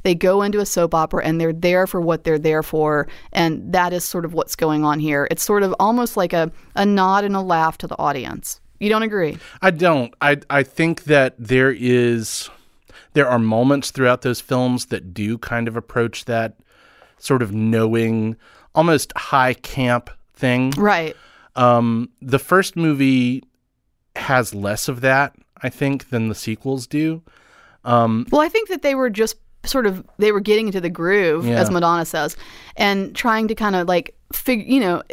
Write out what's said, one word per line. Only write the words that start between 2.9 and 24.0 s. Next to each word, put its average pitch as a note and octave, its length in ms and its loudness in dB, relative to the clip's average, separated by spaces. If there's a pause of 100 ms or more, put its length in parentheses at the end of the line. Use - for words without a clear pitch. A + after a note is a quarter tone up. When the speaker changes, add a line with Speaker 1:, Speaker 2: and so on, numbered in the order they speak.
Speaker 1:
and E3 400 -2
that F3+ 220 2
is F3+ 100 -4
sort E3+ 220 -6
of E3 80 -10
what's - 240 -4
going D3+ 260 0
on D3+ 160 0
here. D3 320 0
It's E3+ 100 -4
sort G3+ 220 2
of F#3+ 160 -2
almost A#3 380 0
like F3+ 160 0
a, E3 180 0 (240)
a G3+ 100 2
nod G3 380 2
and G3+ 120 -2
a G3 60 -2
laugh E3 360 0
to F3 100 -10
the - 100 -10
audience. - 640 -6 (220)
You G#3 80 0
don't A3 140 2
agree? G3 340 -2 (240)
Speaker 2:
I F#3 100 4
don't. D#3 480 2
I, C#3+ 300 2
I C#3 140 2
think D#3+ 420 -2
that C#3 340 4
there B2+ 320 2
is, A#2+ 760 0 (640)
there C#3 140 4
are B2 120 2
moments B2 520 2
throughout B2 300 0
those B2 180 -4
films B2+ 480 -2
that F#2 280 -8
do G#2+ 240 -4
kind A#2 280 -4
of A2+ 80 -8
approach A#2 500 -4
that A2+ 300 -4 (640)
sort C3 240 0
of G#2 120 -2
knowing, A2+ 800 0 (400)
almost D#3 420 2
high C3 380 2
camp B2 540 -2 (240)
thing. B2+ 440 0
Speaker 1:
Right. F3+ 380 0 (400)
Speaker 2:
Um, A#2+ 540 4 (120)
the C3 180 0
first - 360 0
movie C3+ 680 2 (720)